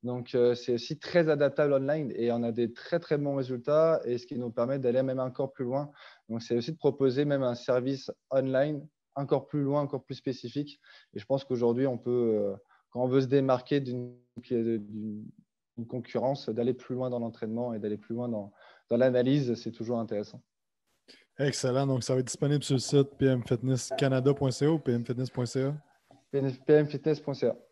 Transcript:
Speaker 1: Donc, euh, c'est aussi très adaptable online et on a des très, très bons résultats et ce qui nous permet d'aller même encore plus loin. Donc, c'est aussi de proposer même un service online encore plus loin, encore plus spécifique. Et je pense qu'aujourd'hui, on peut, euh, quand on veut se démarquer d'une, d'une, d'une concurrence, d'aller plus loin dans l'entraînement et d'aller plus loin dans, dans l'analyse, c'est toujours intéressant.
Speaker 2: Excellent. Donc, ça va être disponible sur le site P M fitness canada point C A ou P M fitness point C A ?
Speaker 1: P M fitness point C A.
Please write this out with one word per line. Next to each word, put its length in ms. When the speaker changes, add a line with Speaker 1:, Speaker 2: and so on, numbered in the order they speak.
Speaker 1:
Donc, 320
euh, 180
c'est 200
aussi 260
très 300
adaptable 440
online 420
et 160
on 120
a 80
des 200
très, 280
très 180
bons 180
résultats 680
et 140
ce 80
qui 100
nous 140
permet 260
d'aller 240
même 180
encore 320
plus 140
loin. 240
Donc, 140
c'est 120
aussi 180
de 40
proposer 480
même 160
un 140
service 560
online 560
encore 320
plus 160
loin, 180
encore 220
plus 120
spécifique. 640
Et 40
je 60
pense 200
qu'aujourd'hui, 420
on 100
peut, 140
euh, 440
quand 100
on 60
veut 140
se 60
démarquer 520
d'une, 340
d'une, 760
d'une 100
concurrence, 640
d'aller 260
plus 180
loin 160
dans 100
l'entraînement 540
et 60
d'aller 180
plus 160
loin 160
dans, 220
dans 60
l'analyse, 580
c'est 160
toujours 260
intéressant. 460
Speaker 2:
Excellent. 480
Donc, 160
ça 100
va 60
être 80
disponible 360
sur 120
le 40
site 380
P 80
M 220
fitness 500
canada 380
point 160
C 140
A 60
ou 60
P 140
M 120
fitness 280
point 160
C 160
A ? 100
Speaker 1:
P 80
M 120
fitness 340
point 140
C 140
A. 80